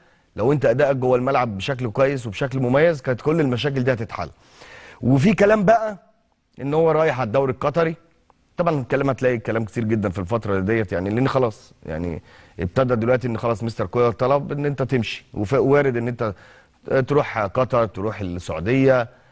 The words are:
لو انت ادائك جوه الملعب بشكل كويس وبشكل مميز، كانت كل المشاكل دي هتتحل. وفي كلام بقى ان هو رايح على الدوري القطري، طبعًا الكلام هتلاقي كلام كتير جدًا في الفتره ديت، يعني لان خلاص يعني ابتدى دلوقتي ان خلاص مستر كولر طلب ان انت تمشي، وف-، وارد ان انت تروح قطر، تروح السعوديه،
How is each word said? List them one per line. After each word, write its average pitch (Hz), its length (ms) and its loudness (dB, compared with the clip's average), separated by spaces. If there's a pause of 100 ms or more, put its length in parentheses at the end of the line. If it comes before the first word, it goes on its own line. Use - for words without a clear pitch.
(360)
لو 117 180 2
انت 139 120 0
ادائك 135 320 4
جوه 127 200 2
الملعب 123 400 0
بشكل 123 320 -4
كويس 135 380 0
وبشكل 131 320 -4
مميز، 139 420 2
كانت 127 200 -4
كل 160 200 0
المشاكل 131 420 0
دي 131 100 2
هتتحل. 101 360 -6 (720)
وفي 139 320 4
كلام 202 300 4
بقى 214 340 2 (640)
ان 139 120 -4
هو 160 180 4
رايح 151 280 2
على 123 80 -2
الدوري 131 240 0
القطري، 160 440 0 (640)
طبعًا 170 220 0
الكلام 135 300 0
هتلاقي 127 280 0
كلام 113 280 -4
كتير 113 180 -6
جدًا 107 260 0
في 90 100 -6
الفتره 98 400 -2
ديت، 104 320 0
يعني 95 180 -2
لان 120 180 0
خلاص 127 460 -2 (120)
يعني 82 360 -6 (380)
ابتدى 123 360 0
دلوقتي 120 320 0
ان 113 100 -4
خلاص 117 260 -2
مستر 113 220 -4
كولر 120 260 0
طلب 139 400 0
ان 143 140 -4
انت 139 160 -4
تمشي، 127 520 -4
وف-، 101 200 -4
وارد 135 440 2
ان 117 100 -2
انت 113 260 -4 (720)
تروح 139 320 0
قطر، 117 460 0
تروح 101 360 -6
السعوديه، 113 880 2 (220)